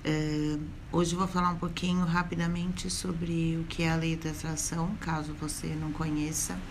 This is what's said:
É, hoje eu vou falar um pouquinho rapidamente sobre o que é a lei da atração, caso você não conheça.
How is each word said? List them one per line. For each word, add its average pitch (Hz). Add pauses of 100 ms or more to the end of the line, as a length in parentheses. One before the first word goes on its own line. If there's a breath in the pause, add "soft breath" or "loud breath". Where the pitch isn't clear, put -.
É, 151 (320)
hoje 170
eu 180
vou 185
falar 180
um 170
pouquinho 180
rapidamente 175
sobre 165
o -
que 165
é 160
a 165
lei 165
da 160
atração, 165
caso 151
você 151
não 156
conheça. 156 (120)